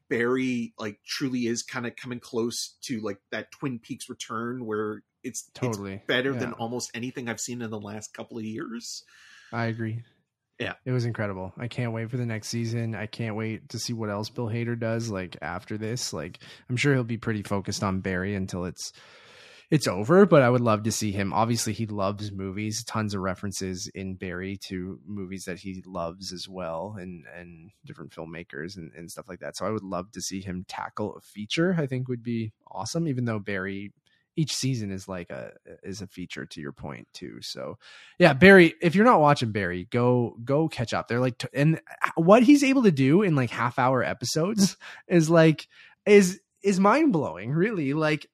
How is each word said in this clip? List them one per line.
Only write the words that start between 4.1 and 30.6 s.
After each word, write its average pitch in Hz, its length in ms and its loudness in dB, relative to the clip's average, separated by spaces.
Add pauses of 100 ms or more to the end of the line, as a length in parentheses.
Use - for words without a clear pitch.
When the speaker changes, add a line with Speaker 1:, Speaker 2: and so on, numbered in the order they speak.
Speaker 1:
where 107 360 -4 (220)
it's, - 300 -12
Speaker 2:
Totally. 101 420 -6
Speaker 1:
it's 98 100 -16
better 131 260 0
than 123 200 -4
Speaker 2:
Yeah. - 60 -10
Speaker 1:
almost 117 360 -6
anything 120 340 -8
I've 113 140 -6
seen 120 200 -8
in 110 80 -8
the 110 120 -8
last 104 320 -14
couple 117 240 -14
of 110 80 -8
years. 180 580 -10 (480)
Speaker 2:
I 117 140 -2
agree. 113 380 -6 (540)
Speaker 1:
Yeah. 98 160 -6 (120)
Speaker 2:
It 127 60 -4
was 123 140 0
incredible. 101 520 -4
I 120 100 -8
can't 120 240 -6
wait 113 180 -6
for 127 80 -6
the 123 80 -4
next 110 220 -6
season. 117 480 -4
I 104 100 -8
can't 110 300 -6
wait 110 340 -6
to 113 100 -8
see - 140 -6
what 110 160 -6
else 104 200 -4
Bill 120 180 -6
Hader 117 320 -4
does, 113 300 -2
like, 92 320 -6
after 90 360 -8
this. 110 360 -6
Like, 82 260 -8 (300)
I'm 123 80 -2
sure 143 160 4
he'll 127 100 2
be 113 140 -4
pretty 107 260 -4
focused 101 400 -4
on 95 160 0
Barry 92 360 -2
until 92 300 -4
it's, - 260 -10 (800)
it's 151 180 2
over, 113 380 6
but 165 160 8
I 120 80 6
would 123 120 4
love 107 220 4
to 110 80 0
see 107 200 -2
him. 98 220 -2
Obviously, 113 400 0
he 117 120 -4
loves 104 460 -4
movies, 104 540 -6
tons 107 280 -2
of 95 80 -2
references 95 720 -6
in 95 220 -8
Barry 95 420 -8 (120)
to 92 360 -8
movies 95 400 -10
that 92 140 -10
he 95 260 -12
loves 92 460 -8
as 90 160 -12
well, 90 500 -8
and, 90 280 -14 (100)
and 87 360 -20 (140)
different 71 260 -18
filmmakers 82 640 -12
and, 78 180 -14
and 82 160 -16
stuff - 160 -16
like 90 140 -16
that. 73 160 -10
So 95 80 -6
I 104 60 -2
would 104 120 -6
love 95 300 -8
to 90 80 -10
see 95 200 -8
him 92 260 -8